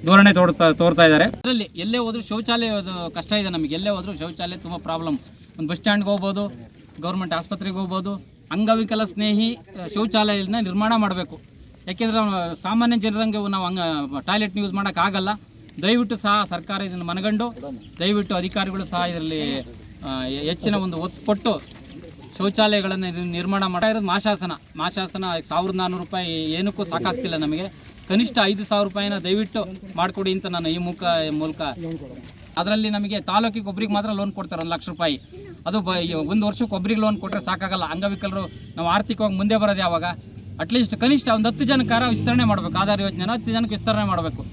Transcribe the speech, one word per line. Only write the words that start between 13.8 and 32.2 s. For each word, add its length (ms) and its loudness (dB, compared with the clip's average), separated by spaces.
ಟಾಯ್ಲೆಟ್ 300 0
ಯೂಸ್ 160 -2
ಮಾಡೋಕ್ಕಾಗಲ್ಲ. 560 0
ದಯವಿಟ್ಟು 340 2
ಸಹ 340 2
ಸರ್ಕಾರ 320 -6
ಇದನ್ನು 220 -6
ಮನಗಂಡು, 500 -2
ದಯವಿಟ್ಟು 340 0
ಅಧಿಕಾರಿಗಳು 500 -2
ಸಹ 260 -2
ಇದರಲ್ಲಿ, 500 -4
ಆ, 640 -10
ಹೆ-, 240 -4
ಹೆಚ್ಚಿನ 260 0
ಒಂದು 220 0
ಒತ್ತು 300 -6
ಕೊಟ್ಟು 520 0
ಶೌಚಾಲಯಗಳನ್ನು 680 2
ನಿರ್-, 260 -4
ನಿರ್ಮಾಣ 320 0
ಮಾಡ್ತಾ 260 2
ಇರೋದು 160 0
ಮಾಶಾಸನ. 460 0
ಮಾಶಾಸನ 480 -4
ಸಾವಿರದ 280 0
ನಾನೂರು 280 -2
ರೂಪಾಯಿ 300 -4
ಏನಕ್ಕೂ 500 -2
ಸಾಕಾಗ್ತಿಲ್ಲ 520 -2
ನಮಗೆ, 320 -2
ಕನಿಷ್ಠ 360 2
ಐದು 200 0
ಸಾವಿರ 200 2
ರೂಪಾಯಿನ 340 -2
ದಯವಿಟ್ಟು 500 0
ಮಾಡಿಕೊಡಿ 360 0
ಅಂತ 140 -2
ನಾನು 220 -2
ಈ 80 0
ಮುಖ-, 580 0
ಮೂಲಕ. 280 -4